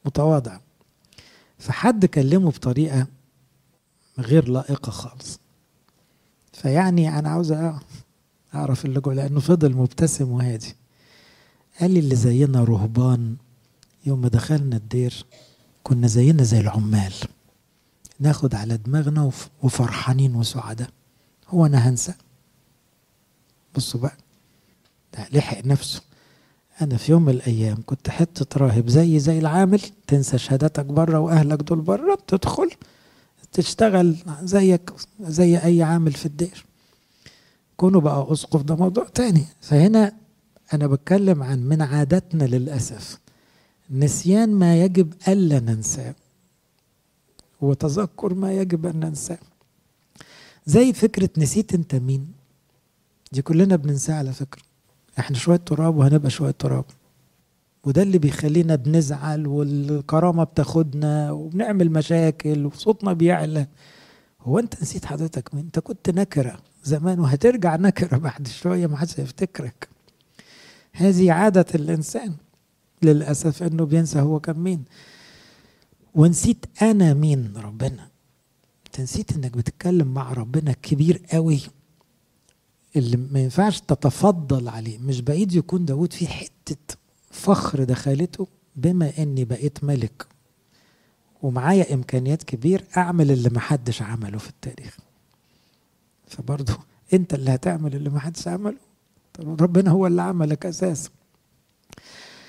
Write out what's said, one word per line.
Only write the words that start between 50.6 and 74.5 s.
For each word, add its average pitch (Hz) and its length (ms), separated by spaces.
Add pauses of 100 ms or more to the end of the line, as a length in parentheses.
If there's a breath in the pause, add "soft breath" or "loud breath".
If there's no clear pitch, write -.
زي 233 280
فكرة 202 440
نسيت 156 360
أنت 165 220
مين، 135 320 (1040)
دي 135 100
كلنا 180 340
بننساه 143 400
على 131 180
فكرة. - 280 (580)
إحنا 131 180
شوية 175 200
تراب 165 380
وهنبقى 143 340
شوية 139 220
تراب، 131 340 (960)
وده 139 180
اللي 196 160
بيخلينا 156 580
بنزعل 151 720
والكرامة 147 960
بتاخدنا 151 880
وبنعمل 170 600
مشاكل 156 760
وصوتنا 202 480
بيعلى. 156 540 (720 soft breath)
هو 139 180
أنت - 220
نسيت - 240
حضرتك 151 500
مين؟ 147 100
أنت 165 140
كنت 190 300
نكرة 165 500 (240)
زمان 160 360
وهترجع 170 560
نكرة 180 420
بعد 143 300
شوية، 180 400
ما 147 100
حدش 165 220
هيفتكرك. 139 720 (1040 soft breath)
هذه 180 380
عادة 180 340 (100)
الإنسان 160 580 (680)
للأسف، 151 640
إنه 165 220
بينسى 156 340
هو 151 200
كان 156 200